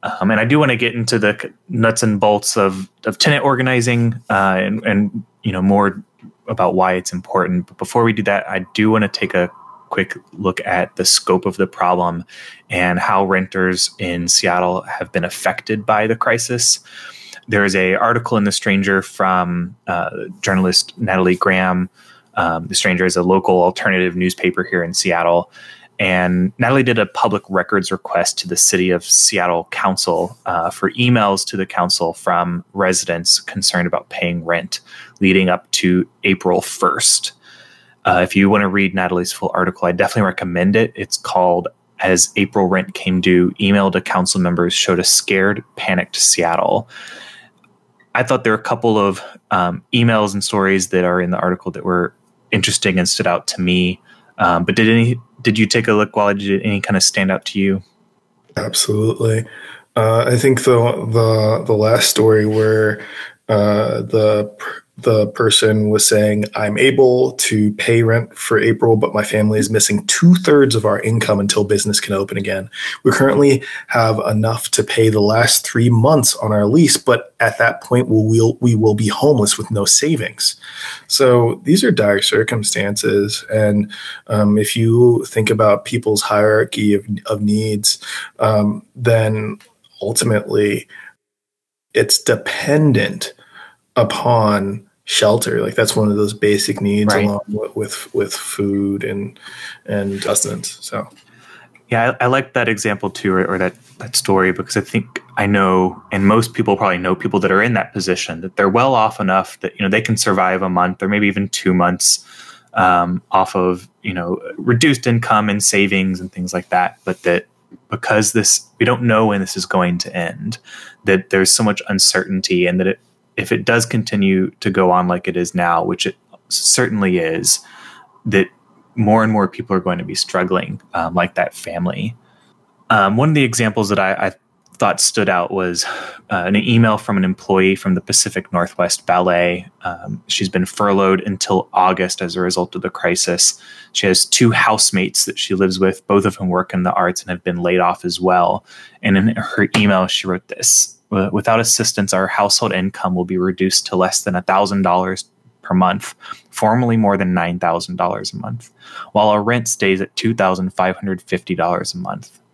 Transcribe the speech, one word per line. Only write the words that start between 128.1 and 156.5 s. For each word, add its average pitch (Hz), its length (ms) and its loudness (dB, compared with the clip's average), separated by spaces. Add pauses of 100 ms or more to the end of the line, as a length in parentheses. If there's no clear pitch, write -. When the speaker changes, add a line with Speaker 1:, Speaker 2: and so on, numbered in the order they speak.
Speaker 1:
that 98 220 2 (480)
more 110 280 4
and 110 80 2
more 104 160 2
people 98 280 -6
are 92 40 2
going 90 180 -4
to 85 60 -8
be 76 120 -10
struggling, 92 680 -2 (120)
um, 85 200 -4
like 87 220 -2
that - 180 -2
family. 90 600 -8 (760)
Um, 104 280 2
one 143 120 2
of 156 60 2
the 143 80 4
examples 113 460 -2
that 101 100 0
I, 95 140 0
I 95 180 -4 (460)
thought 101 220 0
stood 101 300 0
out 87 220 0
was, 90 340 -4 (460)
uh, 92 140 -2
an 98 120 0
email 113 400 4
from 104 200 -4
an 92 60 0
employee 95 520 2
from 92 200 -2
the 90 60 -2
Pacific - 500 -4
Northwest 87 540 -2
Ballet. 90 600 2 (180)
Um, 87 440 -10
she's 98 220 -2
been 92 160 -2
furloughed 98 560 2
until 95 500 -2
August 92 500 0
as 170 140 -8
a 92 60 -4
result 180 340 -2
of 92 60 -8
the 98 80 -6
crisis. - 720 -2 (320)
She - 120 -2
has 92 200 2
two - 260 4
housemates 107 760 0
that - 140 -10
she - 160 -4
lives 92 240 0
with, 95 280 0
both 101 180 2
of 98 100 0
whom 92 140 -4
work 90 240 -2
in 92 100 -2
the 87 100 0
arts 90 280 -2
and - 80 -18
have 87 140 -8
been 87 200 -4
laid 90 160 2
off 87 240 0
as 85 160 -6
well. 90 460 0 (360)
And 98 160 2
in 98 100 2 (100)
her - 400 -2
email, 98 300 2
she - 200 -4
wrote 92 200 -6
this, - 480 0 (140)
"W-, 98 240 0
without 110 260 2
assistance, 107 540 0
our 95 140 0
household 101 440 0
income 92 440 -4
will 90 100 -2
be 92 120 -4
reduced 92 500 0
to - 80 -6
less 92 260 0
than 95 140 -4
a 90 80 -4
thousand 98 400 0
dollars 92 420 0 (380)
per - 100 -4
month, 90 400 0 (380)